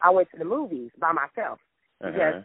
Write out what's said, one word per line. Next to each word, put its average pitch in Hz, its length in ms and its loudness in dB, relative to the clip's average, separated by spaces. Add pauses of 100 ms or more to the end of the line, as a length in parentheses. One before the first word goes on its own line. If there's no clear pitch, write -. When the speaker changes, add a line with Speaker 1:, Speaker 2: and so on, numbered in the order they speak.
Speaker 1:
I 180 100 6
went 185 220 4
to - 60 -18
the 160 60 -6
movies 175 540 -6
by 165 140 0
myself 147 460 -6 (420)
because 156 340 0
Speaker 2:
Uh-huh. 101 100 -12